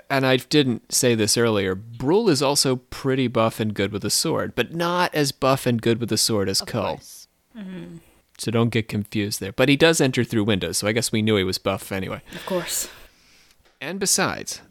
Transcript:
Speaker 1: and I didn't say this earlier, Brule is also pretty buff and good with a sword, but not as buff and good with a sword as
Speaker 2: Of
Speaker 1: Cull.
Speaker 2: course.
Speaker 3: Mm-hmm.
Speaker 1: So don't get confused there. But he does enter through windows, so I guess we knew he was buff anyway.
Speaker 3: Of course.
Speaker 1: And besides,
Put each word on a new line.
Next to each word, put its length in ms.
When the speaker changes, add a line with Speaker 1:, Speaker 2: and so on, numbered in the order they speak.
Speaker 1:
and 180
I 80
didn't 580
say 220
this 220
earlier, 380
Brule 540
is 140
also 320
pretty 520
buff 320
and 140
good 180
with 140
a 60
sword, 420
but 220
not 400
as 160
buff 340
and 160
good 180
with 120
a 60
sword 320
as 120
Speaker 2:
Of 60
Speaker 1:
Cull. 160
Speaker 2:
course. 300
Speaker 3:
Mm-hmm. 400
Speaker 1:
So 140
don't 180
get 180
confused 520
there. 120
But 180
he 60
does 260
enter 220
through 200
windows, 360
so 80
I 40
guess 200
we 120
knew 120
he 80
was 160
buff 320
anyway. 300
Speaker 3:
Of 100
course. 440
Speaker 1:
And 180
besides, 720